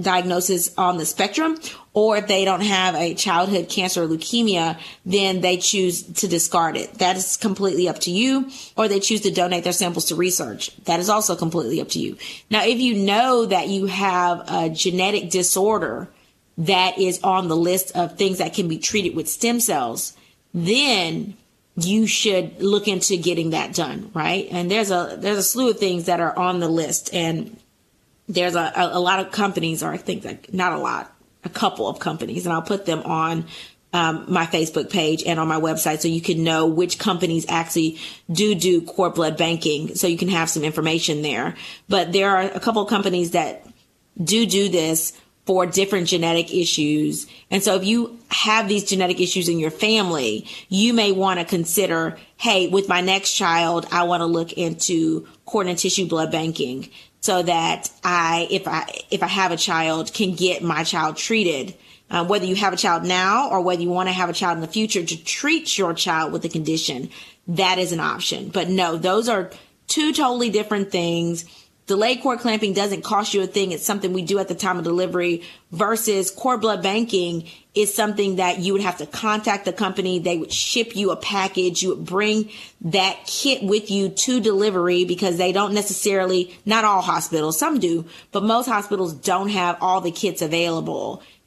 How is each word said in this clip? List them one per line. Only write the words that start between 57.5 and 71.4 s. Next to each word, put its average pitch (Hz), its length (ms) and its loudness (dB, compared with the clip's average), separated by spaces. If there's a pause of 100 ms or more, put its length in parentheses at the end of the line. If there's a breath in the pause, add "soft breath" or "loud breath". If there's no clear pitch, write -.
I, 170 480 2
if 185 160 -2
I, 156 440 -4
if 165 120 -2
I 175 40 0
have 185 260 2
a 170 60 -4
child, 160 560 -2
can 185 200 0
get 175 280 0
my 160 200 0
child 160 360 -2
treated." 170 560 0 (360 loud breath)
Uh, 170 140 -2
whether 190 200 0
you 185 100 0
have 196 180 0
a 175 40 -6
child 170 260 2
now 185 480 2
or 185 120 2
whether 175 200 0
you 175 60 0
want 185 200 0
to 185 40 0
have 180 160 0
a 165 60 -4
child 175 220 0
in 165 40 -6
the 160 80 -6
future 214 340 0
to 165 220 -8
treat 311 520 -2
your 180 180 0
child 160 380 0
with 165 100 -4
the 165 80 -4
condition, 156 580 -4 (400 loud breath)
that 185 300 2
is 170 140 0
an 165 60 -2
option. - 520 -4
But 175 180 -2
no, 180 280 2
those 185 320 2
are 190 220 0 (380 loud breath)
two 311 240 2
totally 247 380 2
different 202 400 0
things. 170 540 0 (420 loud breath)